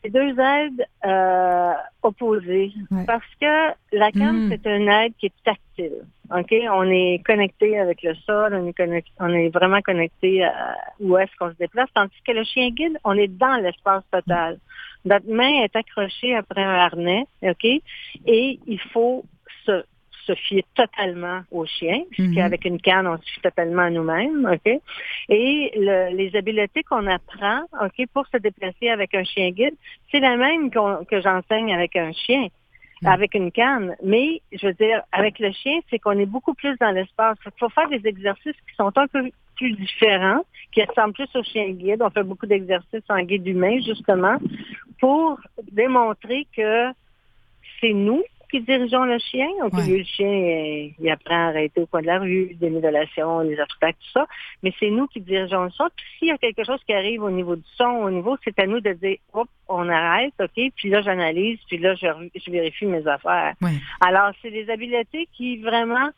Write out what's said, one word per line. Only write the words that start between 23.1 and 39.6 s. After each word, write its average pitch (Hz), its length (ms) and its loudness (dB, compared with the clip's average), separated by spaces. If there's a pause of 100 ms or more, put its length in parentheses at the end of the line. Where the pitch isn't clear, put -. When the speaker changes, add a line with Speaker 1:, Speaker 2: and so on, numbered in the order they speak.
Speaker 1:
se 160 120 -14
fie - 120 -14
totalement 175 400 0
à 175 80 4
nous-mêmes, 175 640 0
OK. 220 260 0 (480)
Et 269 480 2
le, 190 400 2
les 190 200 -2
habiletés 214 480 -2
qu'on 214 240 -2
apprend, 202 540 -2 (220)
OK, 202 300 -4
pour 277 140 -2
se - 100 -4
déplacer 202 520 -4
avec 208 260 -2
un 190 80 -2
chien 185 260 -2
guide, 240 260 0 (360)
c'est 285 80 2
la 254 180 4
même 285 340 0
qu'on, 202 340 0
que 202 140 -2
j'enseigne 196 540 0
avec 175 220 -2
un 165 180 -2
chien, 247 340 0 (540)
Speaker 3:
Mhm. 170 80 0
Speaker 1:
avec 196 240 2
une 196 180 0
canne. 233 520 0
Mais, 247 480 0
je 202 160 -6
veux 190 60 0
dire, 220 280 2 (100)
avec 202 280 0
le 208 140 -2
chien, 294 260 -2 (100)
c'est 233 80 -4
qu'on 202 220 0
est 202 80 2
beaucoup 254 260 -4
plus 277 260 -4
dans 220 120 2
l'espace. 202 520 0
Fait 208 60 -14
qu'il - 100 -20
faut 240 100 0
faire 311 200 0
des 240 180 -4
exercices 196 460 -4 (160)
qui - 80 -20
sont 202 180 0
un 277 120 4
peu 254 240 -4 (260)
plus 254 140 -2